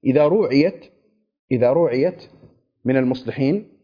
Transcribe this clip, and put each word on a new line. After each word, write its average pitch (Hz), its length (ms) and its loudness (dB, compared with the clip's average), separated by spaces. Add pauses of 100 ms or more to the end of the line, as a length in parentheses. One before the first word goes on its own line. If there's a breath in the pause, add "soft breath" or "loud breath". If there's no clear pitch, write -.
إذا 143 200 4
روعيت، 156 600 0 (640)
إذا 123 220 0
روعيت 156 520 -2 (600)
من 131 120 0
المصلحين 131 720 -4 (160)